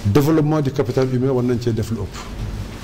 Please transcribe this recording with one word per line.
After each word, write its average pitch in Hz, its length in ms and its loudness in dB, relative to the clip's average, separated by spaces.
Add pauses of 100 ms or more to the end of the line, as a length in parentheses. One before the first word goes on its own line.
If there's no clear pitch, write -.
développement 151 560 4
du 135 100 0
capital 131 420 0
humain 127 180 0
war 127 120 0
nañ 123 160 2
cee 120 140 0
def 110 180 -2
lu 113 60 -4
ëpp. 95 200 -8 (680)